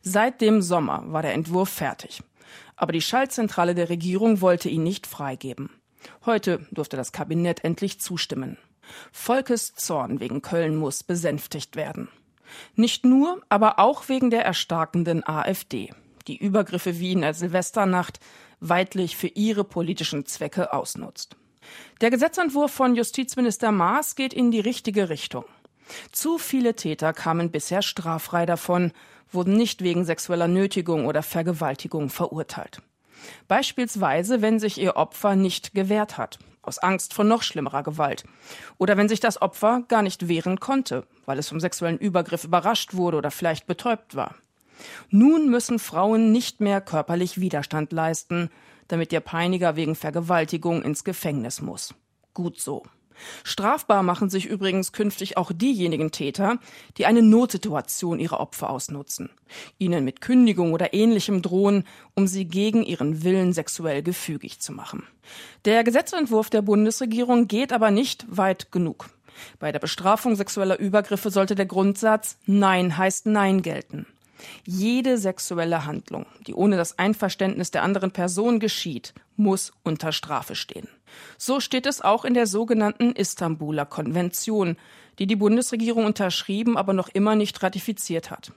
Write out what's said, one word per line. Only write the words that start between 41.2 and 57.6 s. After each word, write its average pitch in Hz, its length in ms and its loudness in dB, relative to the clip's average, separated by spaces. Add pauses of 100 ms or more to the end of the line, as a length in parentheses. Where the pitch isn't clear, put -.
weil 135 140 -4
es 147 100 -6
vom 156 120 -6
sexuellen 165 380 -2
Übergriff 170 460 -2
überrascht 185 500 0
wurde 175 220 0
oder 143 140 -2
vielleicht 165 360 -4
betäubt 220 480 -4
war. - 200 -6 (760)
Nun 285 400 8
müssen 240 280 2
Frauen 220 520 2
nicht 240 300 2
mehr 202 200 2
körperlich 175 600 -2
Widerstand 156 520 -4
leisten, 165 580 -2 (380)
damit 165 240 -2
ihr 165 80 0
Peiniger 175 560 0
wegen 160 180 -2
Vergewaltigung 165 880 -2
ins - 220 -4
Gefängnis 143 580 -4
muss. - 320 -10 (400)
Gut 170 260 -6
so. - 240 -8 (600)
Strafbar 202 580 0
machen 180 280 0
sich 190 160 -4
übrigens 190 460 -2
künftig - 440 -4
auch 185 180 -2
diejenigen 170 560 0
Täter, 196 480 -2 (380)
die 143 100 2
eine 226 160 8
Notsituation 208 960 4